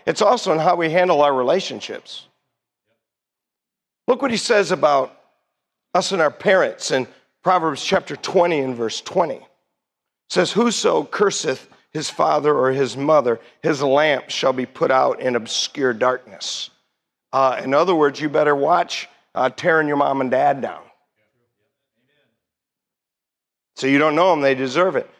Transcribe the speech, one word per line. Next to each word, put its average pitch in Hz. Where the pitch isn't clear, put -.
It's -
also 214
in 156
how 175
we 170
handle 175
our 143
relationships. 127
Look -
what 269
he 226
says 202
about 143
us 185
and 185
our 151
parents 160
in 131
Proverbs 165
chapter 170
twenty 170
and 131
verse 113
twenty. 165
It -
says, 175
"Whoso 190
curseth -
his 151
father 151
or 131
his 131
mother, 139
his 151
lamp 143
shall 135
be 127
put 139
out 131
in 127
obscure 123
darkness." 113
Uh, 131
in 131
other 175
words, 147
you 151
better 147
watch, 160
uh, 127
tearing 156
your 147
mom 139
and 127
dad 135
down. 85
So -
you 139
don't 151
know 180
them, 160
they 139
deserve 135
it. 117